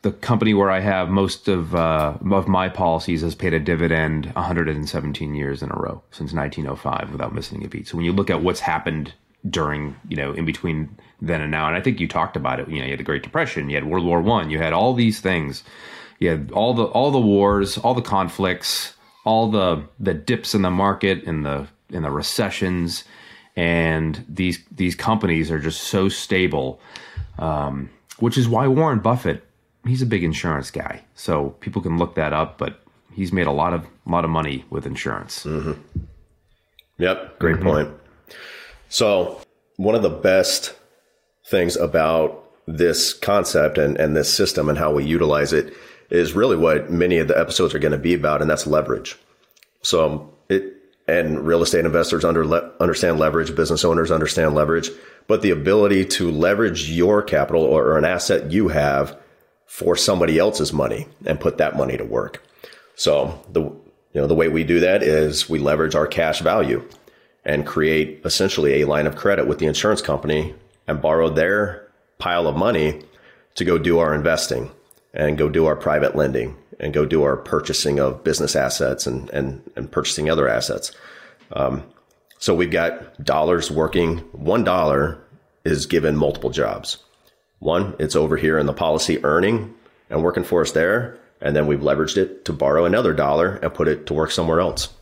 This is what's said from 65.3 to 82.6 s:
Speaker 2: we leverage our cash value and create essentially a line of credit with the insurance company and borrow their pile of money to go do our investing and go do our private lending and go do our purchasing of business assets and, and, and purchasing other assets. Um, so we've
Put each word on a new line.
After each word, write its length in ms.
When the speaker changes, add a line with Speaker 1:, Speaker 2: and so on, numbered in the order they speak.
Speaker 2:
we 100
leverage 360
our 120
cash 340
value 460
and 220
create 580
essentially 580
a 40
line 200
of 100
credit 320
with 100
the 80
insurance 340
company 540
and 160
borrow 260
their 640
pile 280
of 80
money 480
to 80
go 140
do 200
our 160
investing 560
and 220
go 120
do 180
our 80
private 400
lending 420
and 160
go 100
do 180
our 140
purchasing 640
of 240
business 320
assets 520
and, 240
and, 300
and 160
purchasing 400
other 180
assets. 440
Um, 300
so 160
we've 160